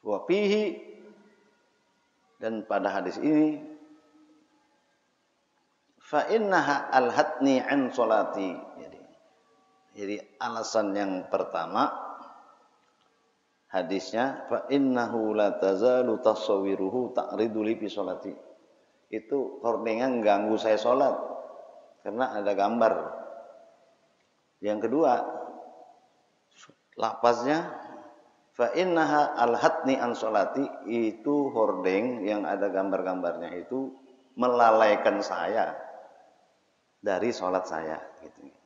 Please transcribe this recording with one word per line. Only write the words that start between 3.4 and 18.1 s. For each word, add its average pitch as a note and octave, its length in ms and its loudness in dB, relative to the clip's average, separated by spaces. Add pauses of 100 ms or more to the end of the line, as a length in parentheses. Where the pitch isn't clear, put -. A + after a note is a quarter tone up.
fa - 300 -2
innaha E3+ 640 0
alhatni C3 720 2
an C3 260 0
sholati. G#2+ 640 0 (260)
Jadi, - 240 -18 (920)
jadi G2+ 200 -6 (280)
alasan A2+ 480 -2
yang G2 200 -2 (200)
pertama, F#2 560 0 (1800)
hadisnya, G2 800 -2
fa - 160 -4
innahu A#2+ 640 2
la G#2 240 2
tazalu A2 640 2
tasawwiruhu G2+ 960 0
ta'ridu G#2+ 480 -2
li A2 160 -2
fi G#2+ 80 -6
sholati. F#2+ 480 -6 (720)